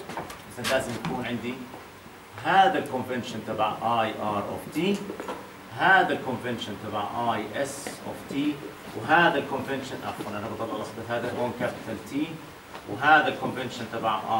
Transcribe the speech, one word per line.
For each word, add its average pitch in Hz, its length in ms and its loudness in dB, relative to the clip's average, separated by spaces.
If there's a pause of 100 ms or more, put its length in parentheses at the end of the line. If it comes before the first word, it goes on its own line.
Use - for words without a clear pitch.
(600)
إذا 117 120 0
لازم 127 200 2 (140)
يكون 123 200 -2
عندي 120 280 -2 (920)
هذا 175 340 8
الكونفنشن 120 680 -2
تبع 107 280 2 (260)
آي 107 200 2
آر 104 220 2
of - 340 -4
T، - 20 0 (1000)
هذا 180 340 8
الكونفنشن 117 640 -4 (120)
تبع 110 460 0
آي 107 300 -2
إس - 240 -6
of - 460 -8
T، 135 40 0 (600)
وهذا 156 400 6
الكونفنشن، 135 580 -2 (120)
عفوا 104 240 -6
أنا 104 160 -6
بضل 107 280 -4
ألخبط، 110 340 -6
هذا 117 300 -2
هون - 200 0
كابيتال - 380 -4 (140)
T، 139 40 -4 (760)
وهذا 156 380 6
الكونفنشن 123 680 -4
تبع 110 260 0 (200)